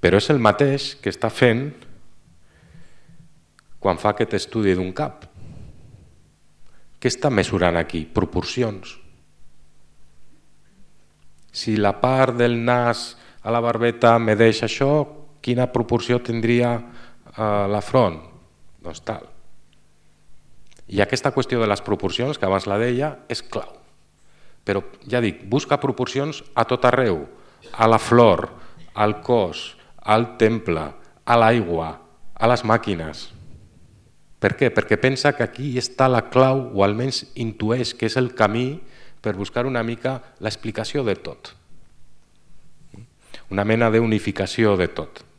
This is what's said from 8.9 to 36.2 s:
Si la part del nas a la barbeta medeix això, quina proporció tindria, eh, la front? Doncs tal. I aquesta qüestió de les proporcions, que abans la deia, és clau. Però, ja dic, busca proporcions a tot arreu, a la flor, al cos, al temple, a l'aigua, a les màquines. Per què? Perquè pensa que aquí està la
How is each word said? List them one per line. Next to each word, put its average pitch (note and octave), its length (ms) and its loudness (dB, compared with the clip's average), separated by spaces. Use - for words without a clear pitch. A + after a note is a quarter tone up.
Si G#2+ 240 -2
la G#2 220 2
part C3 340 4
del A#2+ 300 2
nas A#2+ 480 0
a A2 80 -2
la A#2 80 2
barbeta A#2 580 4
medeix A2 460 4
això, C#3 400 2
quina B2 260 0
proporció A#2 540 0
tindria, A#2+ 560 2
eh, - 880 -4
la G#2 160 0
front? G#2 320 2
Doncs - 220 -14
tal. - 240 -8
I G2 160 -2
aquesta C3+ 320 -2
qüestió B2 240 0
de A2+ 80 2
les G2+ 160 0
proporcions, A2 560 -2
que F#2+ 80 0
abans F#2+ 180 0
la G#2 140 0
deia, B2 380 -2
és A#2 140 -6
clau. - 340 -10
Però, G2 180 -2
ja B2 140 0
dic, G#2 240 -2
busca C3+ 360 0
proporcions C#3 640 -4
a A#2 100 4
tot B2 200 -2
arreu, A#2+ 420 4
a A2+ 140 4
la A2+ 140 6
flor, G#2 480 6
al G#2+ 260 0
cos, G#2 560 -2
al A2+ 380 2
temple, F#2 520 0
a A#2+ 120 4
l'aigua, G2 640 2
a A2+ 140 2
les A#2+ 160 2
màquines. G2 640 -2
Per G2 160 4
què? C3 80 4
Perquè - 320 0
pensa C3 320 2
que B2 140 -2
aquí C3+ 240 -8
està - 300 0
la A#2 180 0